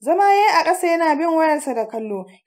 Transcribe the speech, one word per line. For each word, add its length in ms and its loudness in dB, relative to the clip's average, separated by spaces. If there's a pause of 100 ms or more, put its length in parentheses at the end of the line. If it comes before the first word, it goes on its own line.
Zama 220 0
ya 100 4
yi 120 4 (140)
a 40 -2
ƙasa 220 0
yana 320 2
bin 160 -2
wayarsa 400 0
da 120 -2
kallo, 380 -8 (220)